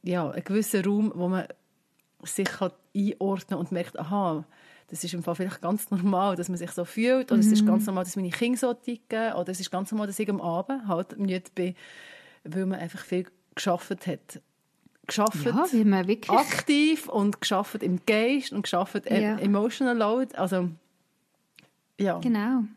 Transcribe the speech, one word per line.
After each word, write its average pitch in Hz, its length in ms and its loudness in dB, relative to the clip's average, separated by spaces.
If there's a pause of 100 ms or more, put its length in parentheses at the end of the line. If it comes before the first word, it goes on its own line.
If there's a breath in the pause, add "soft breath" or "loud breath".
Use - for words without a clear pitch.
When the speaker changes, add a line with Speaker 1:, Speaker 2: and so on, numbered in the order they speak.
Speaker 1:
ja, 175 260 -2
einen - 140 -8
gewissen 196 420 0
Raum, 208 300 2
wo 175 120 -2
man 185 180 -2 (760)
sich - 220 -2
kann 185 260 -2 (240)
einordnen 196 640 -2
und 170 120 -4
merkt, 175 280 -4
aha, 170 460 -2 (420 soft breath)
das - 160 -10
ist 175 120 -6
im 170 80 -6
Fall 170 120 -2
vielleicht 185 260 -6
ganz 190 280 -2
normal, 190 460 2
dass 175 120 -4
man 180 120 -4
sich 170 120 -8
so 175 140 -4
fühlt, 247 460 2
oder 233 80 6
es 214 120 8
ist 214 120 6
Speaker 2:
Mhm. 214 40 6
Speaker 1:
ganz 214 200 4
normal, 185 160 -2
dass 180 120 -8
meine 185 140 -2
Kinder 240 300 0
so 240 160 0
ticken, 226 580 -6
oder 175 160 -4
es 185 100 -6
ist 190 120 -8
ganz 190 200 -4
normal, 214 160 -2
dass 196 120 -8
ich 208 100 -2
am 196 120 -2
Abend 196 460 -4
halt 180 300 -2
müde 185 240 -2 (140)
bin, 180 200 -2 (680 loud breath)
weil 185 240 -4
man 190 120 -2
einfach 170 240 -10
viel 180 220 -2 (300)
geschafft 180 500 -2
hat. - 360 -8 (680)
Geschafft 208 360 2
Speaker 2:
Ja, 240 280 2
weil 220 140 4
man 190 220 4
wirklich 220 300 0
Speaker 1:
aktiv 302 720 2
und 202 320 0
geschafft 202 400 -2
im 180 240 0
Geist 240 480 2
und 202 100 -4
geschafft 190 440 0
e-, 214 160 4
Speaker 2:
Ja. 214 160 0
Speaker 1:
emotional 226 580 2
load, 226 400 0
also, 180 320 0 (1300)
ja. 180 200 2
Speaker 2:
Genau. 226 440 0 (140)